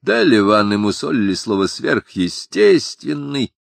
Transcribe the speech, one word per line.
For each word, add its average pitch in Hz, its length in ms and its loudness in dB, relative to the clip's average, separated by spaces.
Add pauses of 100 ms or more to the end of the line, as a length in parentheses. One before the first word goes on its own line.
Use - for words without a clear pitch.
Далее 113 420 4
в 101 80 4
Анны 104 260 2
мусолили 104 560 -2
слово 98 320 -2
«сверхъестественный» 143 2000 -2